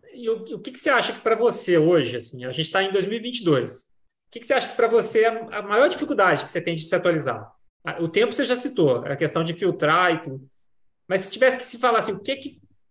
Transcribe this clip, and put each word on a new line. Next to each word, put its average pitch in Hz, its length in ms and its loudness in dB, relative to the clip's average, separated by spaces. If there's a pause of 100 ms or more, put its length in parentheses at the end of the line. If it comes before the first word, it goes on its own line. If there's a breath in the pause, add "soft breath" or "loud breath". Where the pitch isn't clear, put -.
(140)
E 233 160 -6
o, 220 260 -6
o - 20 -12
que 262 140 -12
que - 60 -14
você - 100 -2
acha 240 240 2
que - 80 -12
pra 226 160 2
você 214 400 2
hoje, 151 400 4
assim, 123 300 -12
a 131 40 -6
gente 156 200 -6
tá 190 120 0
em 196 80 -2
dois 190 140 2
mil 214 140 -4
e 214 40 -8
vinte 247 180 -8
e 196 40 -14
dois, 139 380 0
o - 480 -20
que 233 100 -16
que 233 60 -16
você - 60 0
acha 262 160 2
que - 80 -10
pra 233 120 4
você 226 360 2
é 226 40 4
a 220 340 -6
maior 214 260 4
dificuldade 196 560 2
que - 60 -14
você 165 100 -4
tem 170 140 -4
de 160 80 -6
se 185 120 -2
atualizar? 151 560 0 (320)
Ah, 170 200 -6
o 165 60 -2
tempo 220 240 2
você 277 120 0
já 151 100 0
citou, 143 440 2
a 139 180 -6
questão 165 260 -2
de 165 120 -4
filtrar 170 580 2
e 160 100 -2
tudo. 135 240 -12 (600)
Mas 190 160 -2
se - 80 -6
tivesse 254 260 2
que - 80 -10
se - 140 -6
falar 226 220 2
assim, 214 120 -4
o 190 80 -8
que 269 160 -4
que - 240 -16 (300)